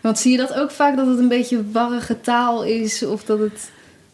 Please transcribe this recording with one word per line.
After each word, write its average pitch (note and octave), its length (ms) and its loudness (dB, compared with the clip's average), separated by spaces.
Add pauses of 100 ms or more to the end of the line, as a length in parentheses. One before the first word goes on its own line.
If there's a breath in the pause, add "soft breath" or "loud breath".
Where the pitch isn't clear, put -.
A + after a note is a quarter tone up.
Want A3 180 0
zie B3+ 120 4
je B3+ 60 4
dat B3+ 160 -2
ook C#4+ 180 -2
vaak, C#4+ 240 2
dat C4 120 2
het B3 120 2
een B3 80 4
beetje A#3+ 440 0
warrige A#3 500 -2
taal A#3+ 420 0
is A3 400 -2
of G#3 200 -4
dat G#3+ 160 0
het G#3+ 120 -2 (640 soft breath)